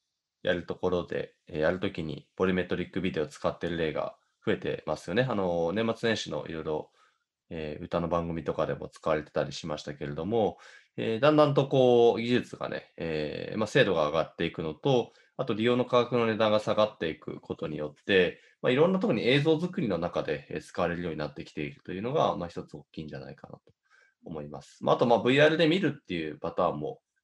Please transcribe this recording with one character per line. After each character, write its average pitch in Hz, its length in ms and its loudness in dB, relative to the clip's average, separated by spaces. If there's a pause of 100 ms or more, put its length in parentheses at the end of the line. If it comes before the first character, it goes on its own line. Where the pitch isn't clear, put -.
(420)
や 92 100 -2
る 87 140 -2
と 92 80 -8
こ - 160 -2
ろ 87 160 0
で、 - 300 -8 (100)
え 78 140 -8
ー、 - 0 -
や 78 100 4
る 92 100 0
と 95 120 -4
き 87 100 -8
に 78 340 -8
ボ 95 120 2
リ 95 60 2
ュ - 20 2
メ 90 80 0
ト 92 120 -4
リ 90 120 -4
ッ - 40 -18
ク 92 100 -6
ビ 92 100 -2
デ 80 80 -4
オ 76 60 0
を - 20 -12
使 - 200 -6
っ 82 80 -4
て 85 140 -6
る 85 80 -4
例 78 160 -2
が 76 220 -6 (300)
増 107 80 0
え 92 40 -4
て - 300 -6
ま 78 80 -2
す - 140 -14
よ 87 40 -4
ね。 127 160 0
あ 113 60 -4
の、 87 380 -2
年 113 240 -2
末 117 120 -2
年 107 60 0
始 80 160 -8
の 76 160 -6
い 80 60 -10
ろ 80 80 -8
い - 20 -8
ろ、 78 280 -6 (580)
え 78 320 -8
ー、 - 20 -10
歌 87 160 -2
の 85 80 -2
番 85 200 0
組 82 180 -6
と 82 80 -4
か 78 120 -2
で 71 100 -2
も - 120 -12
使 - 220 -10
わ 78 80 2
れ 76 60 -4
て - 80 -16
た 76 120 0
り 71 80 -6
し - 160 -10
ま 76 100 -6
し - 60 -12
た 76 100 -10
け 73 140 -10
れ 73 80 -8
ど 80 100 -6
も、 104 320 0 (380)
え 113 220 -4
ー、 - 20 -4
だ 147 140 6
ん - 20 6
だ 151 100 8
ん 143 80 2
と 139 140 2
こ 120 500 8
う、 117 40 -2
技 117 80 -4
術 120 260 0
が - 140 -6
ね、 - 260 -10
え 76 600 -4
ー、 - 20 -4
ま 110 80 0
あ、 - 20 -6
精 139 160 6
度 104 100 2
が 78 140 4
上 76 60 -2
が 80 80 2
っ - 160 -4
て 85 80 0
い 82 80 -2
く 82 100 -6
の 78 100 -6
と、 123 380 0 (240)
あ - 80 -4
と 113 100 -2
利 107 120 -2
用 120 100 4
の 123 80 2
価 120 220 2
格 123 120 -2
の 117 100 2
値 110 100 0
段 107 140 4
が 104 100 2
下 107 140 -2
が 107 120 4
っ - 100 -8
て 82 120 -2
い 76 100 -8
く - 220 -12
こ - 140 -8
と 82 120 -8
に 76 100 -6
よ 73 220 -6
っ - 60 -20
て、 92 340 4 (220)
ま 135 80 2
あ、 - 20 4
い 123 40 4
ろ 160 120 6
ん 190 60 2
な 190 60 0
と 226 80 0
こ 165 60 2
ろ 104 60 0
に 90 80 0
映 143 140 4
像 160 180 4
作 175 220 -4
り 117 80 0
の 87 80 0
中 82 260 -2
で、 76 260 -6
え 80 100 -6
ー、 - 20 -18
使 - 200 -8
わ 87 60 2
れ 85 80 -2
る 87 80 -6
よ 87 60 -4
う - 20 -6
に 76 80 -8
な 76 80 -4
っ 73 60 -10
て 82 100 -12
き - 80 -18
て 80 100 -8
い 71 120 -6
る - 100 -20
と 92 80 -12
い 92 80 -8
う - 20 -8
の 127 120 -6
が、 104 240 0
ま 87 80 -6
あ、 - 20 -10
一 - 160 -12
つ - 140 -18
大 73 160 -18
き - 80 -12
い - 20 -8
ん 76 60 -12
じ 73 80 -14
ゃ - 20 -12
な 67 100 -16
い - 60 -16
か - 120 -20
な - 100 -18
と - 40 -20 (640)
思 - 180 -10
い - 60 -12
ま 139 140 -14
す。 - 200 -20
ま 139 120 4
あ、 - 20 4
あ - 20 -6
と、 131 80 4
ま 120 120 6
あ、 - 20 4
ブ 123 140 2
イ 143 80 6
ア 151 40 8
ー 151 40 8
ル 160 80 -2
で 165 100 4
見 170 100 2
る 156 180 0
っ - 100 -20
て 92 80 -8
い 78 180 -4
う 73 80 -14
パ 85 120 -6
タ 90 180 2
ー - 20 -4
ン 76 80 -6
も、 71 220 -8 (220)